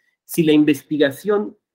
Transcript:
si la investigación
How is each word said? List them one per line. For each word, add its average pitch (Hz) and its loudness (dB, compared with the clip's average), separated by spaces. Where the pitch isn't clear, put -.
si - -4
la 156 2
investigación 151 -2